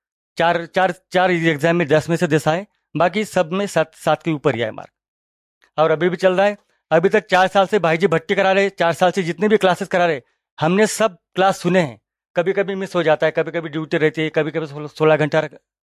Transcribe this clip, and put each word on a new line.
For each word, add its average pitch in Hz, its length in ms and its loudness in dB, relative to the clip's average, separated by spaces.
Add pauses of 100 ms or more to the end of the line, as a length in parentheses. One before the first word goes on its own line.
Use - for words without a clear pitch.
(380)
चार, 170 280 0
चार, 185 280 0 (180)
चार 180 200 2
एग्जाम 165 440 0
में 175 120 0
दस 156 220 2
में 170 80 0
से 180 100 0
दस 151 200 0
आए, 175 200 -2 (280)
बाकी 180 300 0
सब 175 260 -4
में 196 160 -4
सात, 160 280 -4
सात - 280 -2
के 165 80 -2
ऊपर 139 240 -2
ही 117 60 -6
आए 110 100 -4
mark। 95 200 -18 (880)
और 156 140 2
अभी 160 180 0
भी 175 60 -2
चल 185 180 2
रहा 190 120 2
है, 208 120 -2 (340)
अभी 170 180 4
तक 208 160 0
चार 185 220 2
साल 196 200 2
से 208 120 0
भाई 170 180 0
जी 185 100 0
भट्टी 165 280 -2
करा 190 160 2
रहे, 196 180 2
चार 170 240 -2
साल 180 180 2
से 190 120 -4
जितने 165 240 -4
भी 208 100 4
classes 175 300 0
करा 175 180 0
रहे, 151 160 -2 (380)
हमने 185 280 2
सब 208 300 -2 (180)
class 185 240 2
सुने 175 200 0
हैं। 127 220 -4 (340)
कभी-कभी 190 400 -2
miss 190 200 -8
हो 175 80 0
जाता 156 220 2
है, 156 60 0
कभी-कभी 160 380 -6
duty 156 280 -6
रहती 156 240 0
है, 156 80 -2
कभी-कभी 151 580 -6
सोलह 156 300 2
घंटा 151 220 0
रख-, 151 220 -6 (220)